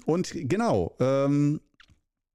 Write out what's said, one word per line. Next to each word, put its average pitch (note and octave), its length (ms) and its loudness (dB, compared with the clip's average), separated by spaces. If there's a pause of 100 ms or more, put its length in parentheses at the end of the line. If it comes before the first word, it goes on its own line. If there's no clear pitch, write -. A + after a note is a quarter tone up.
und E3+ 280 -2
genau, E3 640 -2
ähm, C#3 640 0 (720)